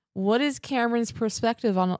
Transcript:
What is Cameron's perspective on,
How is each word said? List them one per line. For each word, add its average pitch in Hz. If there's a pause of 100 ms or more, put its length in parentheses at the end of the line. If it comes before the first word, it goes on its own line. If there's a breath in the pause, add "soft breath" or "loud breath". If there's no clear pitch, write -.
(140)
What 202
is 285
Cameron's 233
perspective 226
on, 180